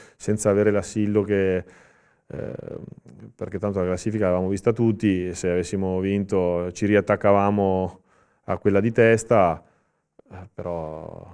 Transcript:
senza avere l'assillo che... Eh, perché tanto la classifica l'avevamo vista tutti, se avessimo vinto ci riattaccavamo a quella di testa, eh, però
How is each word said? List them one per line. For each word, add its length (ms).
senza 320
avere 220
l'assillo 520
che... 340
Eh, 260
perché 240
tanto 220
la 40
classifica 400
l'avevamo 240
vista 240
tutti, 600
se 160
avessimo 500
vinto 720
ci 140
riattaccavamo 1200
a 100
quella 220
di 120
testa, 720
eh, 220
però 800